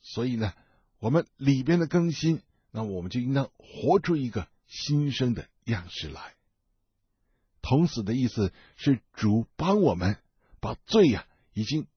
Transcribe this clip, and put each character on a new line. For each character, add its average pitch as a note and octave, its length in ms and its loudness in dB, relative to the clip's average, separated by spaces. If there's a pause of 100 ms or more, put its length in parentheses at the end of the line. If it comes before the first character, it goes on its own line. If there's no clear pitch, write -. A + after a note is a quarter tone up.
所 - 240 -6
以 B2 100 -2
呢， A2 160 -2 (460)
我 A2 120 -2
们 D#3+ 160 2 (100)
里 C3+ 260 2
边 E3+ 180 2
的 E3 60 0
更 E3+ 260 2
新， D#3 300 -2 (280)
那 A2+ 120 -6
我 G2 180 -4
们 F#2 100 -8
就 A#2+ 100 -4
应 B2 120 -2
当 C3+ 240 0
活 - 420 0
出 E3+ 180 0
一 C3+ 120 -2
个 G2+ 180 -4 (200)
新 D3 460 -2
生 B2 200 0
的 F2+ 160 -8 (160)
样 F#2+ 260 -6
式 - 180 -10
来。 - 260 -16 (1300)
同 D3 240 4
死 B2 160 -4
的 G2+ 120 -2
意 B2+ 140 0
思 G2+ 240 -2 (240)
是 C3+ 240 0 (140)
主 A2 420 0
帮 G3 240 2
我 C#3 140 4
们 F2+ 240 -2 (420)
把 A2+ 140 -6 (120)
罪 G#3 220 6
呀， - 180 0 (280)
已 G#2+ 100 -4
经 C#3+ 220 -4 (100)